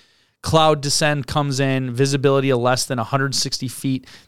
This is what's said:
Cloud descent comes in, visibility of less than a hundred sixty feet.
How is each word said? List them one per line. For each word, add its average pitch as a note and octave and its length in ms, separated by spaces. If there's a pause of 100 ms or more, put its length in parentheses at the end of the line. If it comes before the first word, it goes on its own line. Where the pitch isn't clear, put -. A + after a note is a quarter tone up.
(420)
Cloud D#3 400
descent C#3+ 460
comes C#3+ 320
in, C3+ 340
visibility C3+ 560
of C3 80
less B2 280
than C3 120
a A#2 60
hundred C3+ 320
sixty - 320
feet. C3 400 (200)